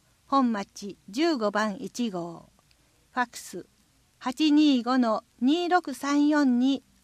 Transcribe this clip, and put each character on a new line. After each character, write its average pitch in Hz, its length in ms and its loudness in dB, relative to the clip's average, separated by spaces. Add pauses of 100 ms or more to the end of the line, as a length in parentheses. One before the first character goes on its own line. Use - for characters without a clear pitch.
(260)
本 254 260 2
町 202 440 -10 (120)
十 302 280 0
五 214 140 -2
番 208 300 -2
一 226 300 -6
号、 170 400 -10 (600)
フ 254 100 -6
ァ - 40 -2
ッ - 60 -4
ク - 80 -18
ス - 280 -16 (520)
八 294 340 0
二 285 320 4
五 254 120 0
の 233 280 0 (160)
二 330 280 2
六 339 240 0
三 285 360 0
四 277 320 2
に 269 240 0 (200)